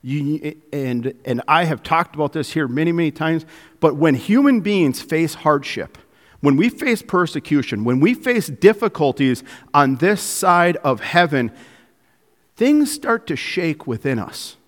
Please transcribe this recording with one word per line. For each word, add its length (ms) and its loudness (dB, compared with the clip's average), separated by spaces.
You, 540 -4
and, 400 -4
and 240 -4
I 160 4
have 180 -4
talked 320 -2
about 180 -4
this 200 -6
here 160 -2
many, 240 -2
many 180 0
times, 340 -4
but 160 2
when 180 4
human 460 2
beings 420 0
face 320 -2
hardship, 640 -4
when 160 4
we 120 4
face 340 -2
persecution, 800 -2
when 160 0
we 160 4
face 320 -2
difficulties 960 2
on 220 4
this 260 2
side 560 2
of 220 -2
heaven, 500 0
things 380 2
start 340 -4
to 80 -4
shake 540 -6
within 320 -2
us. 340 -12